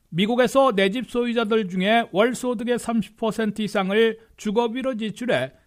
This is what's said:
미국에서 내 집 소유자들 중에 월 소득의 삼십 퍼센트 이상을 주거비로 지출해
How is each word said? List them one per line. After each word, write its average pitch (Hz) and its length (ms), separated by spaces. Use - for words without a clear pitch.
미국에서 240 680
내 196 140
집 226 200
소유자들 226 580
중에 196 440
월 220 240
소득의 240 420
삼십 226 380
퍼센트 220 460
이상을 214 560
주거비로 240 600
지출해 208 560